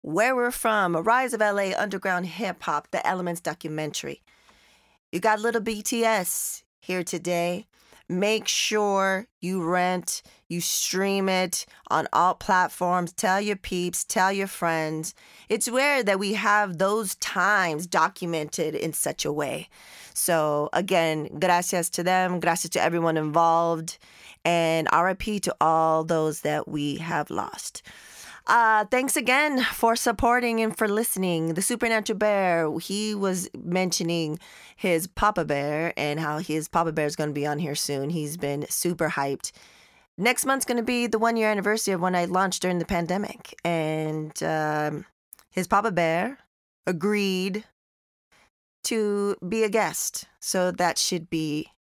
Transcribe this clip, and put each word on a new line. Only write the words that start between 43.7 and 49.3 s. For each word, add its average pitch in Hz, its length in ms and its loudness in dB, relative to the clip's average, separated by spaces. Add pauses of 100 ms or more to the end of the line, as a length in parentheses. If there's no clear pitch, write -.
um, 151 640 -2 (460)
his 185 160 -4
Papa 202 240 2
Bear 175 480 0 (480)
agreed 190 800 0 (1200)
to 202 520 0 (100)